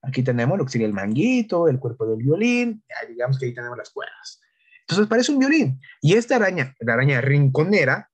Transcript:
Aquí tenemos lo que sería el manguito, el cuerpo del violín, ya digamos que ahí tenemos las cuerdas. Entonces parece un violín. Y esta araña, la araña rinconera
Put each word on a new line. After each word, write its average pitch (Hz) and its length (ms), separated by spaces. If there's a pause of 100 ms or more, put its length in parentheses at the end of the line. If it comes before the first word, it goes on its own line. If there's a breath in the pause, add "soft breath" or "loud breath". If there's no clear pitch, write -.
Aquí 131 200
tenemos 123 360
lo 151 60
que 131 80
sería 113 140
el 107 80
manguito, 214 720
el 131 100
cuerpo 117 280
del 113 100
violín, 220 720
ya - 180
digamos 123 320
que 131 80
ahí 120 80
tenemos 120 240
las - 120
cuerdas. - 500 (400 soft breath)
Entonces 202 260
parece 233 240
un 285 80
violín. 262 420 (200 loud breath)
Y 156 140
esta 240 220
araña, 185 440
la 117 140
araña 127 260
rinconera 143 920